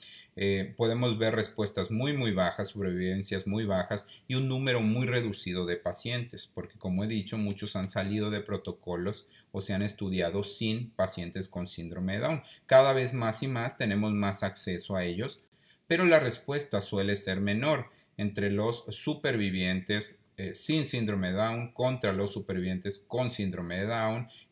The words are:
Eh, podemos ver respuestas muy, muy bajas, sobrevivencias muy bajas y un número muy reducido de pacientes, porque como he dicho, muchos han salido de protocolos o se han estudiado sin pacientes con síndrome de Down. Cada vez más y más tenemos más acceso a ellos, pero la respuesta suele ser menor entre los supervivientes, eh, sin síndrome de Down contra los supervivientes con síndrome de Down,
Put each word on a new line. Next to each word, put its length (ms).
Eh, 400
podemos 400
ver 180
respuestas 560
muy, 240
muy 160
bajas, 380
sobrevivencias 800
muy 180
bajas 420
y 60
un 120
número 320
muy 260
reducido 600
de 100
pacientes, 800
porque 240
como 260
he 40
dicho, 300
muchos 380
han 140
salido 420
de 80
protocolos 880
o 100
se 120
han 80
estudiado 640
sin 460
pacientes 580
con 180
síndrome 460
de 60
Down. 240
Cada 280
vez 200
más 300
y 60
más 280
tenemos 360
más 300
acceso 520
a 80
ellos, 400
pero 180
la 160
respuesta 580
suele 380
ser 240
menor 520
entre 320
los 400
supervivientes, 1300
eh, 160
sin 320
síndrome 440
de 40
Down 400
contra 400
los 180
supervivientes 680
con 300
síndrome 500
de 80
Down, 420